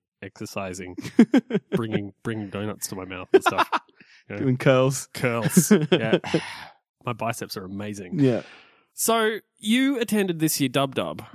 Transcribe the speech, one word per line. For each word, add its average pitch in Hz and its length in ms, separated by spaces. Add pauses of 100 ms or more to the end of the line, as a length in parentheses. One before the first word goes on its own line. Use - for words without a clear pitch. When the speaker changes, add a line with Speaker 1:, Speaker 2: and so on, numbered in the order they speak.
(220)
Speaker 1:
exercising, 95 760 (400)
Speaker 2:
<laughs> - 360
Speaker 1:
bringing, 107 400 (120)
bringing 107 260
donuts 101 380
to 107 80
my 92 100
mouth 92 260
and - 120
stuff. - 260 (580)
Yeah. 101 100
Speaker 2:
Doing 127 200
curls. 131 560
Speaker 1:
Curls. 123 580 (100)
Speaker 2:
<laughs> 151 100
Speaker 1:
Yeah. 117 320
<sighs> - 840
My 123 80
biceps 113 440
are 95 80
amazing. 101 540
Speaker 2:
Yeah. 123 220 (520)
Speaker 1:
So 226 440 (220)
you 254 400
attended 196 400
this 156 200
year 135 100
Dub 135 260
Dub, 87 260 (120)